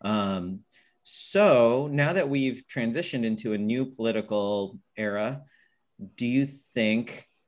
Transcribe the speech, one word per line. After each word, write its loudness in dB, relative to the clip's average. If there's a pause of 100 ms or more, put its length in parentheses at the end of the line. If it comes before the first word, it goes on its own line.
Um, -2 (420)
so 4
now 2
that 0
we've -2
transitioned -2
into -2
a -2
new 0
political -2 (180)
era, -4 (720)
do -2
you 2
think -2 (220)